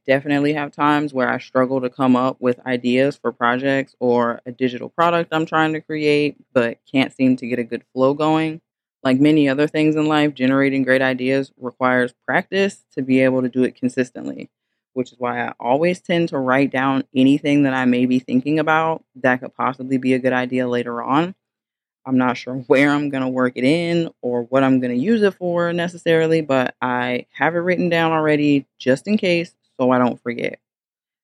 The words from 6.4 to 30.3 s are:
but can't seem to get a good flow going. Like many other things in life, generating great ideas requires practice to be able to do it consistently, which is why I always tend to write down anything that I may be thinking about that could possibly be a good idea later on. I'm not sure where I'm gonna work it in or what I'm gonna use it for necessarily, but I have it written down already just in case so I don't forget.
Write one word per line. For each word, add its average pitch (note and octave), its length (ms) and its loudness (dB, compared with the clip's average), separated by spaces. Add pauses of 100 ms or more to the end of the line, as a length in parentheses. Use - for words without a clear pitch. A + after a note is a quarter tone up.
but A#2 260 0 (120)
can't C3 220 0
seem C3 240 2
to B2+ 100 -12
get B2 120 -4
a A#2+ 40 -4
good A2+ 200 -8 (100)
flow C3 220 2
going. D#3 460 -2 (420)
Like C3 160 2
many D3+ 280 4
other C#3 200 2
things D#3 280 0
in D#3 120 0
life, D3+ 260 0
generating C3+ 480 0
great C3 220 2
ideas C3 560 -2
requires B2+ 560 0 (100)
practice F#3+ 600 -2 (100)
to C#3 80 -4
be C3 180 2
able C3 220 2
to B2 60 -4
do B2+ 140 0
it A#2+ 120 -2
consistently, - 720 -8 (440)
which B2+ 180 -6
is - 80 -20
why A#2+ 260 -4
I - 140 -8
always D3+ 400 0
tend E3+ 300 -2
to D3+ 80 -4
write C3 340 2
down C3+ 320 0 (100)
anything C#3+ 500 2
that C3 100 0
I C3 120 -2
may B2 200 2
be B2+ 140 0
thinking C3 380 -2
about D#3+ 460 0 (140)
that B2+ 240 0
could B2+ 140 -14
possibly C3 420 -2
be B2+ 160 0
a B2+ 60 0
good B2+ 140 0
idea B2+ 340 -2
later A#2+ 360 -4
on. D3+ 320 0 (720)
I'm C3 120 0
not B2+ 200 0
sure B2+ 180 -10 (120)
where C#3+ 240 4
I'm D3 180 -2
gonna C3 200 -4
work B2+ 260 0
it A#2+ 80 -4
in E3+ 460 0 (120)
or A#2+ 220 -4
what C3 200 0
I'm C3 160 2
gonna B2 140 -2
use G3+ 280 0
it G3 140 2
for E3+ 380 -2
necessarily, E3 680 0
but C3+ 400 -2
I B2 520 -4
have D#3 220 0
it F3 40 0
written F3 300 0
down E3 220 2
already D3 540 2 (120)
just B2+ 300 0
in G#2+ 100 2
case E3+ 380 -2 (220)
so B2+ 140 2
I B2+ 80 2
don't B2 220 0
forget. - 380 -8 (640)